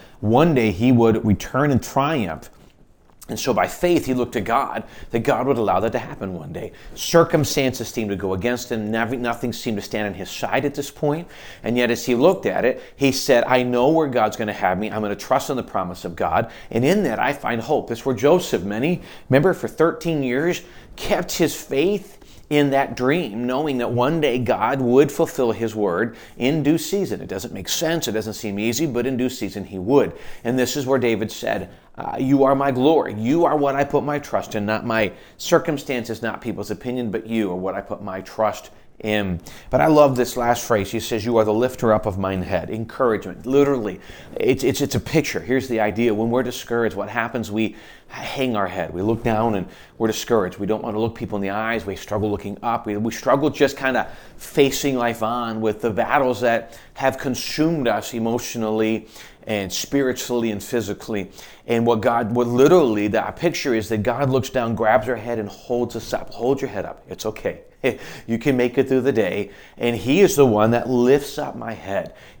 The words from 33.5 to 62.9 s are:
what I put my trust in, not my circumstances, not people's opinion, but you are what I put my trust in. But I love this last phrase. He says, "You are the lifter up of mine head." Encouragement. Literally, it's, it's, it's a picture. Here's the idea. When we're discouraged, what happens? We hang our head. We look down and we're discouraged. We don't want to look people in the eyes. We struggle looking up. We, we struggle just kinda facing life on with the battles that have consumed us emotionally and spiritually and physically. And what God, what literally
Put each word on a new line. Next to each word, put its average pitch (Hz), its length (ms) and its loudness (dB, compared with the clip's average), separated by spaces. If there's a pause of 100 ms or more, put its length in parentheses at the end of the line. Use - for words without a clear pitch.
what 139 180 2
I 143 80 2
put 139 220 0
my 147 160 -4
trust 107 340 -4
in, 104 100 -2
not 107 220 -2
my 110 240 2 (260)
circumstances, 135 840 -2
not 113 180 -4
people's 104 300 -6
opinion, 120 400 -6
but 104 160 -4
you 110 240 0
are 90 60 -4
what 92 180 -4
I 101 60 -6
put - 220 -10
my 98 180 -10
trust - 500 -2 (300)
in. 101 400 0 (300)
But 127 100 4
I 156 80 4
love 147 260 6
this 120 220 -2
last 120 280 0
phrase. 101 280 0
He 113 80 -4
says, 110 240 -4
"You 117 140 2
are 110 60 6
the 107 80 2
lifter 120 400 2
up 107 140 2
of 95 100 -2
mine 95 260 -2
head." 87 280 -4
Encouragement. 107 760 -2
Literally, 131 540 2 (360)
it's, 131 260 0
it's, 127 180 2
it's 143 140 -2
a 113 60 0
picture. 139 400 -2
Here's 127 260 -2
the 113 140 -2
idea. 107 340 2
When 113 160 0
we're 123 140 0
discouraged, 117 500 -2
what 98 140 -6
happens? 117 420 -4
We 107 240 -2 (320)
hang - 480 -4
our 98 140 0
head. 85 260 -6
We 90 80 -4
look 113 220 0
down 110 320 0
and 90 100 -4 (320)
we're 113 80 0
discouraged. 104 520 0
We 101 80 -6
don't 107 160 -2
want 117 120 -6
to 107 60 -2
look 113 160 -2
people 110 200 -6
in 98 60 -2
the 98 80 -4
eyes. 110 340 -4
We 95 120 -6
struggle 107 340 -2
looking 101 320 -6
up. 117 240 -2
We, 104 100 -2
we 113 160 -2
struggle 143 380 2
just 135 260 2
kinda 127 320 -2 (280)
facing 139 600 2
life 117 260 -2
on 113 380 -2
with 107 220 0
the 117 80 0
battles 120 520 2
that 117 360 0 (160)
have 135 240 -2
consumed 147 720 -2
us 107 260 -2
emotionally 110 960 -2 (380)
and 101 260 -4
spiritually 123 760 -2
and 101 120 -6
physically. 104 680 -6 (360)
And 117 200 2
what 113 160 4
God, 117 320 0
what 123 120 2
literally 120 640 6